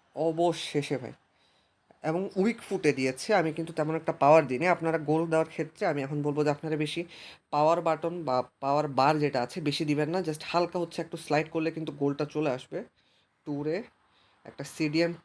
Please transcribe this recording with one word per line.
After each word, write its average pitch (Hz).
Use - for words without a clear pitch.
অবশেষে 160
ভাই। 120
এবং 180
উইক 214
ফুটে 170
দিয়েছে, 131
আমি 160
কিন্তু 165
তেমন 156
একটা 160
পাওয়ার 151
দিইনি। 127
আপনারা 165
গোল 156
দেওয়ার 160
ক্ষেত্রে 160
আমি 143
এখন 147
বলবো 147
যে 147
আপনারা 151
বেশি 156
পাওয়ার 156
বাটন 165
বা 127
পাওয়ার 143
বার 139
যেটা 143
আছে 123
বেশি 151
দিবেন 147
না, 180
just 160
হালকা 175
হচ্ছে 170
একটু 165
স্লাইড 156
করলে 165
কিন্তু 156
গোলটা 143
চলে 151
আসবে। 143
টুরে, 151
একটা -
সিডিএম 160